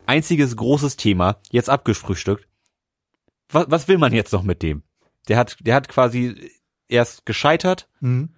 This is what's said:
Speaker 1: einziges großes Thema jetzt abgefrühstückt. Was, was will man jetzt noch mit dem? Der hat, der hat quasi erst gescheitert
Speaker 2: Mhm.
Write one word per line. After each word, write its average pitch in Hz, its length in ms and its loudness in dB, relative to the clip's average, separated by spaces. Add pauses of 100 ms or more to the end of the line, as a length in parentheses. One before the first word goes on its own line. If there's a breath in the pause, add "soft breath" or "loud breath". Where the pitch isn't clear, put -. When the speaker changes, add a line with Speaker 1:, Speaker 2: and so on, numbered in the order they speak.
Speaker 1:
einziges 143 500 2
großes 139 400 0
Thema 95 400 2 (140)
jetzt 120 200 0
abgefrühstückt. 101 760 -4 (1000)
Was, 156 200 0
was 160 200 0
will 190 100 4
man 135 140 2
jetzt 113 200 -2
noch 95 100 0
mit 92 200 -4
dem? 76 200 -4 (460)
Der 107 100 2
hat, - 220 -2
der 113 140 0
hat 139 140 0
quasi 123 600 -2 (380)
erst 120 360 -2
gescheitert 165 640 0 (120)
Speaker 2:
Mhm. 127 380 -2